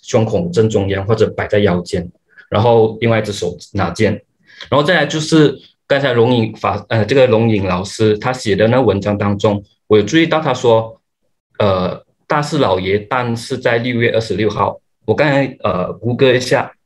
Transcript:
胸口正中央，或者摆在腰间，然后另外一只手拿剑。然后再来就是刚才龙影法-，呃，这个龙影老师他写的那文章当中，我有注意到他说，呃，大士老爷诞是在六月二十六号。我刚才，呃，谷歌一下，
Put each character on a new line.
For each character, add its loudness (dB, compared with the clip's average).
胸 0
口 -2
正 2
中 0
央， -4
或 0
者 2
摆 -6
在 -2
腰 2
间， -6
然 0
后 4
另 0
外 2
一 0
只 -6
手 -6
拿 -2
剑。 0
然 4
后 4
再 0
来 2
就 -4
是 2
刚 0
才 0
龙 2
影 0
法-， -4
呃， 0
这 -2
个 6
龙 2
影 0
老 -4
师 0
他 -2
写 -4
的 4
那 2
文 2
章 -2
当 -2
中， 0
我 6
有 4
注 -2
意 4
到 0
他 -2
说， 0
呃， 0
大 0
士 -4
老 2
爷 -2
诞 -4
是 -8
在 0
六 -4
月 2
二 0
十 -4
六 -2
号。 -2
我 0
刚 2
才， 2
呃， -4
谷 -4
歌 4
一 2
下， -2